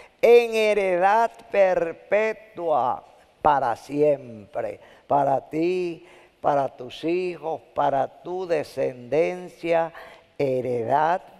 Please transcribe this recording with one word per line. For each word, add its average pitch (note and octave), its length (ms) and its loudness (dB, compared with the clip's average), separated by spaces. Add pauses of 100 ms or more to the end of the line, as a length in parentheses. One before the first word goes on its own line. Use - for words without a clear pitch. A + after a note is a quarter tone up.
(220)
en A#3 320 6
heredad G#3 760 2 (200)
perpetua F3 1500 0 (380)
para C3 340 2
siempre, A#2+ 1040 -4 (260)
para C#3 440 0
ti, E3+ 560 -4 (340)
para C#3 340 -2
tus B2 300 -14
hijos, E3 560 -4 (140)
para C#3 480 -2
tu F#3 240 -10
descendencia, D#3+ 1500 -2 (460)
heredad C3 840 0 (200)